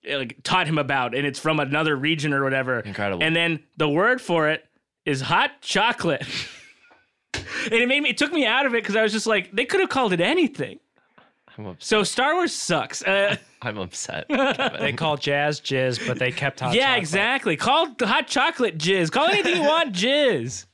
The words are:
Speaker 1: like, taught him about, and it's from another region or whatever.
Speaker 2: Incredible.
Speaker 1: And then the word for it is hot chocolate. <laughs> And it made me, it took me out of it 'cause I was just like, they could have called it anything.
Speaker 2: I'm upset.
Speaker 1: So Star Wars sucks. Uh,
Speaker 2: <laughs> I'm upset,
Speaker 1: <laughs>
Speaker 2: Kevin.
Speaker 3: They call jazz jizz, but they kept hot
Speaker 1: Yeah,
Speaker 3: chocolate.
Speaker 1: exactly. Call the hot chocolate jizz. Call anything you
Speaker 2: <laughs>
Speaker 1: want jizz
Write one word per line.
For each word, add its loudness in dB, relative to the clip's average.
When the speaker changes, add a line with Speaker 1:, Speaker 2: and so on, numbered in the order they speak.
Speaker 1:
like, -6
taught 2
him 0
about, 0
and -2
it's -6
from 0
another 0
region 0
or 2
whatever. 0
Speaker 2:
Incredible. -2
Speaker 1:
And 2
then 0
the 2
word 2
for 2
it -2
is 0
hot 0
chocolate. 0
<laughs> -8
And -2
it 4
made 2
me, 0
it -4
took 2
me 2
out 2
of 2
it 0
'cause -2
I 4
was 2
just -2
like, 0
they 0
could 2
have 0
called 2
it 2
anything. 0
Speaker 2:
I'm -12
upset. -14
Speaker 1:
So 2
Star 0
Wars 0
sucks. -2
Uh, 2
Speaker 2:
<laughs> -20
I'm -6
upset, -8
Speaker 1:
<laughs> -20
Speaker 2:
Kevin. 0
Speaker 3:
They -2
call -2
jazz 0
jizz, -2
but -2
they 0
kept -4
hot -2
Speaker 1:
Yeah, 2
Speaker 3:
chocolate. 2
Speaker 1:
exactly. 0
Call 2
the 0
hot 2
chocolate 0
jizz. 0
Call 2
anything 2
you 0
Speaker 2:
<laughs> 4
Speaker 1:
want 2
jizz 0